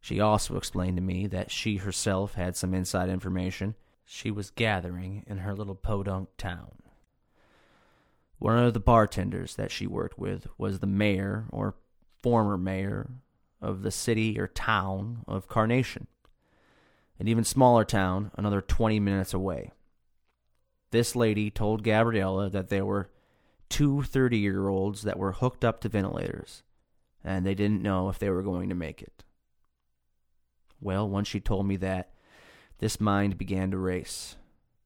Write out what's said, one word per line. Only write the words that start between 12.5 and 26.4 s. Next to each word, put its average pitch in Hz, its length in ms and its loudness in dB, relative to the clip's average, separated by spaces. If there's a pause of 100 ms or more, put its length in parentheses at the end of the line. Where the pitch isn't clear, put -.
mayor, 95 520 -4 (520)
of 98 220 -6
the 101 80 -2
city 110 460 0
or 95 100 -2
town 98 760 -2
of 98 220 -6
Carnation, 120 600 0 (1080)
an 101 120 -2
even 113 160 4
smaller 123 400 6
town 98 500 0
another 101 240 0
twenty 110 400 2
minutes 98 340 0
away. 92 380 -4 (1200)
This 117 240 2
lady 107 340 2
told 107 360 0
Gabriella 104 640 2
that 95 180 -2
there 98 180 0
were 101 240 0 (600)
two 143 340 2
thirty-year-olds 101 1000 0
that 98 140 -2
were 98 140 -2
hooked 127 320 -2
up 113 160 2
to - 80 -6
ventilators, - 760 -4 (600)